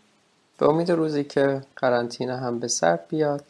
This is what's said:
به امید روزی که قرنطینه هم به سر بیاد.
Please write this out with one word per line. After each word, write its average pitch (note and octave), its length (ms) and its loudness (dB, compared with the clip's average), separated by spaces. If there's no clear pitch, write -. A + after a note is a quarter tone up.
به C#3+ 100 6
امید E3+ 220 2
روزی D#3 320 0
که C#3 380 0
قرنطینه B2 600 -2
هم A#2+ 220 -4
به B2 80 -6
سر E3 320 2
بیاد. D3 400 -2